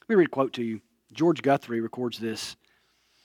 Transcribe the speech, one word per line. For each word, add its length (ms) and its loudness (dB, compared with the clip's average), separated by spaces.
Let 80 -10
me 60 2
read 120 6
a 40 -8
quote 220 0
to 100 -6
you. 180 -6
George 280 2
Guthrie 380 0
records 400 -6
this 380 -8